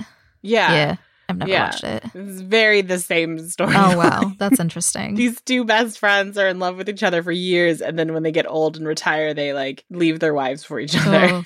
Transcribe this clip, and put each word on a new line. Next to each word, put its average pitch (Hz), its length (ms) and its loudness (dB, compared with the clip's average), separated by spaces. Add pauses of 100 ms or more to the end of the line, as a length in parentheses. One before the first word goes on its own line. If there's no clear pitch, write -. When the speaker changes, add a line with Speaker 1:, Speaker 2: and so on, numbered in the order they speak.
(420)
Speaker 1:
Yeah. 196 300 2
Speaker 2:
Yeah. 151 240 2 (300)
I've 180 120 -6
never 190 120 -4
Speaker 1:
Yeah. 180 140 2
Speaker 2:
watched - 200 -6
it. - 280 -6
Speaker 1:
It's 190 300 -14
very 208 400 4
the 180 160 -2
same 165 400 -2 (100)
story. 175 260 -2
Speaker 2:
Oh, 190 220 6
wow. 170 380 2
Speaker 1:
<laughs> - 40 -20
Speaker 2:
That's 196 220 2
interesting. - 540 -4
Speaker 1:
These 233 260 -2
two 254 240 0
best 220 340 2
friends 202 380 2
are 196 120 2
in 180 100 -2
love 185 180 -4
with 190 140 -8
each 196 120 -6
other 175 200 2
for 175 100 -4
years. 175 480 2
And 165 180 -4
then 160 140 -2
when 160 120 -4
they 160 60 0
get 160 160 0
old 156 300 0
and 160 100 -8
retire, 156 460 -2
they, 143 220 -4
like, 139 340 -6
leave 165 320 0
their 156 140 0
wives 135 300 -4
for 143 140 -10
each 147 160 -6
other. 156 380 4
Speaker 2:
Oh, 175 140 -4